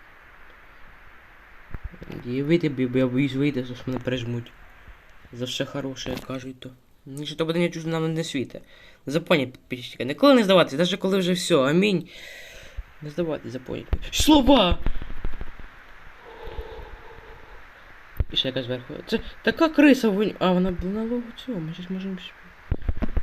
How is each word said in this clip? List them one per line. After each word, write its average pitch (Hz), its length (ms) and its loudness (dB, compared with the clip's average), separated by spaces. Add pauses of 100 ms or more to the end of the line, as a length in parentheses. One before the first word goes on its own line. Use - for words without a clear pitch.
(2250)
І 127 180 -4
вийти, 160 260 2
бо 127 300 0
я 131 80 4
боюсь 127 260 0
вийти, 135 300 0
тому 127 120 -10
що - 120 -14
мене 127 120 -4
прижмуть. 120 520 -4 (800)
За 123 140 -8
все 135 200 -4
хороше, 135 440 -8
як 127 100 -6
кажуть, 131 400 -12
то. 127 100 -16 (360)
Ну, 143 200 -12
що 147 100 -10
то 165 100 -2
буде 165 140 0
нічого 170 280 -2
нам 160 260 -2
не 160 100 -2
світе. - 380 -6 (440)
Не 135 80 -6
запомніть, 156 380 0
підписчики, - 540 -10
ніколи 254 280 6
не 240 100 8
здаватися, 175 340 4
навіть 175 180 2
коли 190 220 0
вже 180 160 2
все, 180 220 2
амінь. 165 540 4 (920)
Не 151 60 -12
здаватися, 151 400 -6
запомніть. - 380 -10 (240)
Слова! 254 680 6 (3500)
І - 40 -10
ще - 120 0
якась 127 180 -4
зверху. 123 280 -6 (140)
Це 220 120 0 (220)
така 311 280 2
криса 285 400 6
вон-, 196 300 0
а, 185 120 2
вона 180 200 2
була 175 220 -6
на 220 100 -4
логу 240 200 -4 (220)
цього, 226 140 -6
ми 160 140 -8
щас 180 160 -12
можемо 190 260 -8
щ-, - 180 -16 (880)